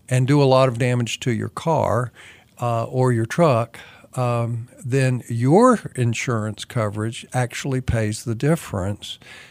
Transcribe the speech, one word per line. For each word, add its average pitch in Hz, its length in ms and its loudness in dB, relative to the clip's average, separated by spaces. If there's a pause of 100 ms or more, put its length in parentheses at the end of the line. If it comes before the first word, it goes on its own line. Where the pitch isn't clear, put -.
and 127 180 2
do 147 140 4
a 139 40 4
lot 131 220 6
of 113 120 -2
damage 123 420 -2
to 127 100 -2
your 107 180 -4
car, 120 640 -2 (480)
uh, 117 260 -2
or 127 280 0
your 113 140 0
truck, 127 520 2 (360)
um, 120 520 -4 (160)
then 131 460 0
your 160 500 4 (160)
insurance 113 720 -2
coverage 107 680 -4
actually 127 460 -4
pays 110 440 -2
the 117 120 -4
difference. 104 840 -4 (320)